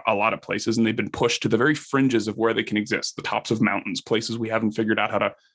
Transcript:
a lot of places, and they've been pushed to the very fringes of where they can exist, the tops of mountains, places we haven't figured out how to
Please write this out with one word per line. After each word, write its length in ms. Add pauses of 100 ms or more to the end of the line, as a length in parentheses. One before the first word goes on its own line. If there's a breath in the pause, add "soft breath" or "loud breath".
a 80
lot 180
of 80
places, 360
and 100
they've 80
been 140
pushed 320
to 80
the 80
very 180
fringes 540
of 80
where 160
they 100
can 140
exist, 400
the 40
tops 300
of 100
mountains, 380
places 380
we 100
haven't 240
figured 260
out 140
how 60
to 180 (200 soft breath)